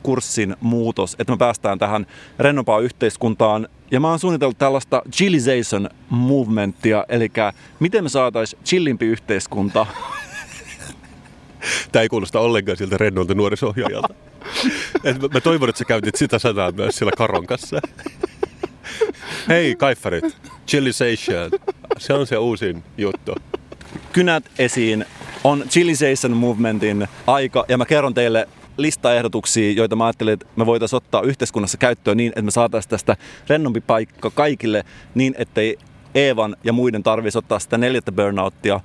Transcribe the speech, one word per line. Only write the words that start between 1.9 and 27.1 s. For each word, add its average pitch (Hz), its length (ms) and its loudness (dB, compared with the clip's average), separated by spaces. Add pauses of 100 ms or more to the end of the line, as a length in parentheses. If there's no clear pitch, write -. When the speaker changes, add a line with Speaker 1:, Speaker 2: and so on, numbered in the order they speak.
Speaker 1:
rennompaan 123 440 2
yhteiskuntaan. 110 880 0 (220)
Ja 127 100 2
mä 160 80 2
oon 165 100 0
suunnitellut 143 400 0
tällaista 135 440 0 (100)
chillization 127 800 2 (200)
movementtia, 110 1000 2
elikkä 110 440 0 (280)
miten 185 240 0
me 143 40 -2
saatais 117 560 0
chillimpi 147 420 0
yhteiskunta. 104 800 0 (1200)
<laughs> - 840 -10
Speaker 2:
Tää 117 100 6
ei 113 60 2
kuulosta 110 320 -2
ollenkaan 104 360 2
siltä 95 200 -4
rennolta 92 380 0
nuorisohjaajalta. 104 800 -2 (480)
<laughs> - 420 -4
Et 135 180 0
mä, 139 120 0
mä - 60 2
toivon, 160 280 2
että - 100 -2
sä - 60 -6
käytit 107 320 0
sitä 127 220 0
sanaa 98 340 0
myös 98 240 -2
siellä 104 200 0
Karon 92 300 0
kanssa. 143 340 -6 (800)
<laughs> - 880 -8
Hei, 165 260 4
kaiffarit, 120 640 -2 (300)
chillization. 117 840 0 (480)
Se - 140 -2
on 139 140 2
se 117 120 -2
uusin 101 460 -2 (140)
juttu. - 360 -4 (800)
Speaker 1:
Kynät 175 320 2 (140)
esiin 113 460 0 (400)
on 143 240 2
chillization 143 640 2
movementin 107 760 0 (180)